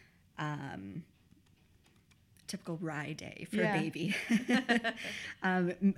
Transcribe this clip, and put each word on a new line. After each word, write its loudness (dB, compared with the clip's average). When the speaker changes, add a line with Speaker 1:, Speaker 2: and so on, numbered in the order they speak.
Speaker 1:
um, -6
typical -6
rye -4
day -10
for -2
Speaker 2:
Yeah. 4
Speaker 1:
a 2
baby. -2
<laughs> 4
Um, 4